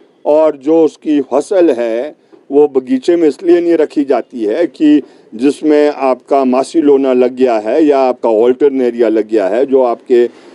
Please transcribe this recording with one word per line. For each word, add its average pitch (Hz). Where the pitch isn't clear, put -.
और 151
जो 156
उसकी 147
फसल 156
है 120
वो 147
बगीचे 131
में 165
इसलिए 175
नहीं 170
रखी 151
जाती 123
है 131
कि 151
जिसमें 147
आपका 135
मासी 131
लोना 135
लग 127
गया 123
है 120
या 139
आपका 127
ऑल्टरनेरिया 120
लग 107
गया 107
है, 117
जो 131
आपके 120